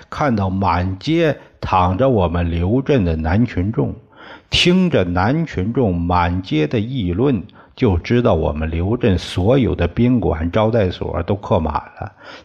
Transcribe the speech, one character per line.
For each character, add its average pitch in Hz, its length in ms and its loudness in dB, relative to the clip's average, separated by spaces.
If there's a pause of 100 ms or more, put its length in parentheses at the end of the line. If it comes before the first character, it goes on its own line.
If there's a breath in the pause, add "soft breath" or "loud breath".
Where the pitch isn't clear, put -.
看 143 260 0
到 98 140 0
满 92 480 0
街 156 400 0 (240 loud breath)
躺 92 340 2
着 131 140 2
我 98 180 2
们 85 220 -2
刘 90 320 0
镇 135 240 2
的 82 100 0
男 90 300 2
群 98 260 -4
众， 123 220 -2 (560 loud breath)
听 180 400 2
着 113 140 2
男 101 420 0
群 98 260 -4
众 117 240 0
满 87 460 0
街 151 240 -2
的 135 140 -2
议 107 340 -4
论， 113 300 0 (320 loud breath)
就 95 240 2
知 120 200 0
道 117 140 2
我 78 180 0
们 78 200 -4
刘 92 260 -2
镇 104 180 2
所 104 440 0
有 95 160 0
的 87 120 -2
宾 120 320 2
馆、 82 300 -2
招 110 220 2
待 104 180 2
所 80 320 -6
都 101 140 -2
客 98 240 0
满 76 160 -4
了， - 360 -10 (340 loud breath)